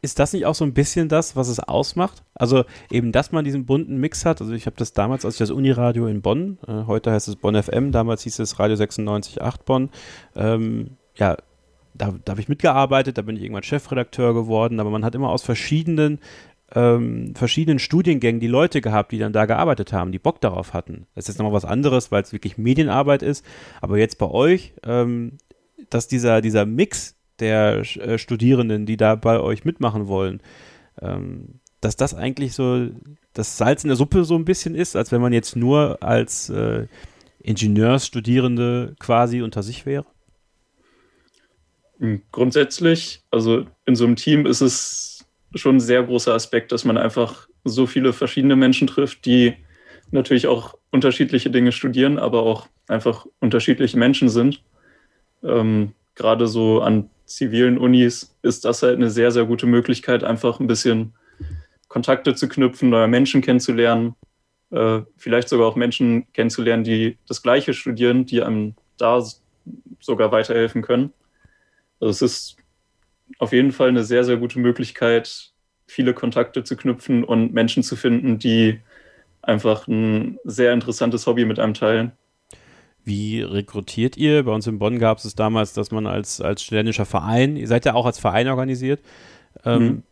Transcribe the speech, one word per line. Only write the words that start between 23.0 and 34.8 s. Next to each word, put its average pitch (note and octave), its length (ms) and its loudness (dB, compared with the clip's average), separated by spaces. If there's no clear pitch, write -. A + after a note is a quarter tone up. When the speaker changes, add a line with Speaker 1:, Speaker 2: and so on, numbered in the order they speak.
Speaker 1:
ist, - 240 -4
aber G2 160 -2
jetzt A2 220 2
bei F#2 100 0
euch, D#3+ 460 2
ähm, A#2+ 540 -4
dass - 180 -4
dieser, A#2+ 360 2
dieser G#2+ 240 2
Mix C#3 500 -4
der, G#2+ 420 2
äh, A2+ 220 -4
Studierenden, A2+ 680 0
die A2 120 -4
da A2 180 4
bei A2+ 260 2
euch - 240 -4
mitmachen A2 420 -2
wollen, F#2+ 360 -4
ähm, F#2 600 -10
dass G#2+ 160 -2
das D3+ 180 -2
eigentlich B2+ 400 -6
so B2 340 -2
das - 240 -8
Salz B2+ 280 2
in D3+ 40 -2
der C3 80 2
Suppe D3 280 2
so E3 100 0
ein E3 100 0
bisschen F3 300 -2
ist, D#3+ 220 -4